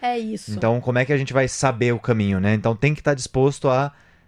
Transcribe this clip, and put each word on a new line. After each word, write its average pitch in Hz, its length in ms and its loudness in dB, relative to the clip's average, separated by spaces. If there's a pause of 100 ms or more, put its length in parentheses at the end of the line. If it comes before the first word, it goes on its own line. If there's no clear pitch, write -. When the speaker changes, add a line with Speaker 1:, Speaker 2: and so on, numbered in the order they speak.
Speaker 1:
É 247 160 -2
isso. 220 340 -8
Speaker 2:
Então, 113 280 0
como 120 180 -2
é 131 60 2
que 147 80 -2
a 147 40 4
gente 135 180 -4
vai 131 120 4
saber 123 460 0
o 113 80 -2
caminho, 101 400 2
né? 104 140 2
Então, 113 200 0
tem 147 200 0
que - 80 -10
tá 147 120 0
disposto 135 540 0
a, 135 240 0 (360)